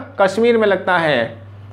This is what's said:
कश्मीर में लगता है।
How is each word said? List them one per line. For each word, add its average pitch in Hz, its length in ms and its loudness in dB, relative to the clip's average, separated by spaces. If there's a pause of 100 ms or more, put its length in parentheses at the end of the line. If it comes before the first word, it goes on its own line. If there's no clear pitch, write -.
(200)
कश्मीर 226 380 4
में 220 80 2
लगता 185 320 0
है। 147 400 0 (340)